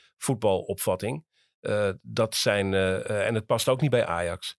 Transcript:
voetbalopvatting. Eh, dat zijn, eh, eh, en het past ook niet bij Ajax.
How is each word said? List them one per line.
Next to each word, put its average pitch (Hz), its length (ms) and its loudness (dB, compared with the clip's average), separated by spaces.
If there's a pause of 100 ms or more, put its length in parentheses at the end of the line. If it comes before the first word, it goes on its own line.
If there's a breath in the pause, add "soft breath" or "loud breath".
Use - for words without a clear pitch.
(180 soft breath)
voetbalopvatting. 104 1080 -2 (340)
Eh, 104 300 0 (120)
dat 113 340 -2
zijn, 101 380 2
eh, 95 360 0
eh, 104 180 0
en 117 80 0
het 107 100 -4
past 117 240 0
ook 131 120 2
niet 151 80 4
bij 120 160 4
Ajax. 85 540 -4